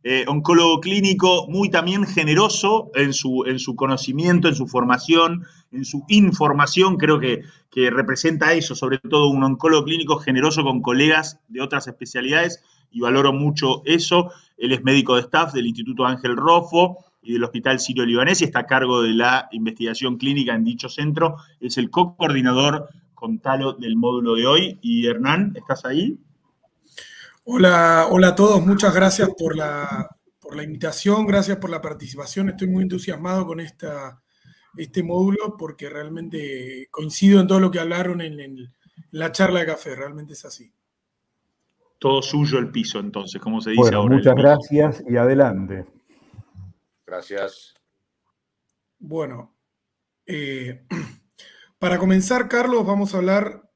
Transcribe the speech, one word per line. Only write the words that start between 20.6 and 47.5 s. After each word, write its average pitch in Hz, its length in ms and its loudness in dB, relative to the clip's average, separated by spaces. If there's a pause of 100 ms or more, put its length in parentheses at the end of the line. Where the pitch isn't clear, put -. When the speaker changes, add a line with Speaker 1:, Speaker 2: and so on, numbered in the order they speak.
Speaker 1:
dicho 120 240 -4
centro. 156 480 -2 (240)
Es 123 180 -6
el 123 120 -2
co-coordinador 147 1000 0 (260)
con 113 260 -8
Talo 135 340 -2
del 113 240 -6
módulo 120 380 0
de 117 120 0
hoy. 170 340 2
Y 117 260 -2
Hernán, 143 500 0
¿estás - 260 -8
ahí? 165 340 -4 (1300)
Speaker 2:
Hola, 170 680 6
hola 185 180 6
a 180 60 0
todos, 202 280 6
muchas 196 300 4
gracias 190 420 2
por 160 200 -4
la, 147 520 -6 (320)
por - 160 -18
la 151 60 -10
invitación, 165 640 -2
gracias 196 320 0
por 185 140 -10
la 160 100 -8
participación. 147 680 -8
Estoy 185 180 -6
muy 185 160 0
entusiasmado 180 640 -4
con 165 120 -10
esta, 147 600 -14 (560)
este 160 240 -6
módulo 196 560 -2
porque 151 320 -14
realmente 147 1040 -12
coincido 190 500 4
en 180 60 2
todo 190 120 4
lo 185 120 2
que 175 80 -4
hablaron 175 420 -4
en, 151 180 -12
en 131 340 -18 (380)
la 160 200 -6
charla 180 300 0
de 160 40 -2
café, 151 300 -8
realmente 143 380 -14
es 135 120 -20
así. 127 260 -20 (1300)
Speaker 1:
Todo 135 240 0
suyo 147 380 -2
el 117 100 -4
piso, 113 300 -6
entonces, 98 420 -10
como 110 200 -6
se 110 100 -6
dice 117 100 4
Speaker 3:
Bueno, 107 160 6
Speaker 1:
ahora, 110 160 2
el 135 60 4
Speaker 3:
muchas 127 160 6
Speaker 1:
piso. 135 120 6
Speaker 3:
gracias 147 640 4
y 120 80 0
adelante. 104 680 0 (1200)
Speaker 4:
Gracias. 95 680 -12 (1300)